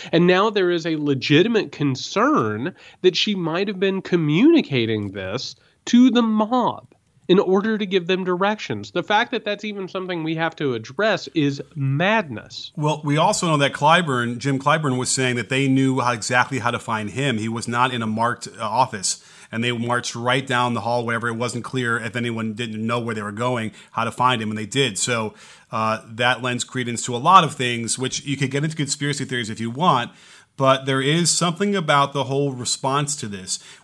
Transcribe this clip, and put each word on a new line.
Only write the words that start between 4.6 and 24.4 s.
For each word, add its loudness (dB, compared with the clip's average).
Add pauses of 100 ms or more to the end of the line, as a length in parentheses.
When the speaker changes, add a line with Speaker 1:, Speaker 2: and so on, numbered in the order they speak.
Speaker 1:
this -8 (300)
to 8
the 4
mob 0 (400)
in 6
order 2
to -2
give 0
them 0
directions. -2
The -4
fact 0
that -4
that's -6
even -8
something -6
we -2
have -2
to -2
address -2
is 0 (140)
madness. -2
Speaker 2:
Well, -2
we 0
also 2
know 2
that 2
Clyburn, 2
Jim -2
Clyburn, 0
was -2
saying 0
that -4
they 0
knew 4
how, 2
exactly 0
how 0
to -4
find -4
him. -2
He -4
was -6
not 0
in -4
a -2
marked, -2
uh, -16
office. -2 (300)
And -4
they 0
marched -4
right 0
down 0
the -4
hall, -2
wherever -2
it -4
wasn't -4
clear -2
if -8
anyone -4
didn't -6
know -2
where -4
they -6
were -6
going, -2 (220)
how -2
to -2
find 2
him, -4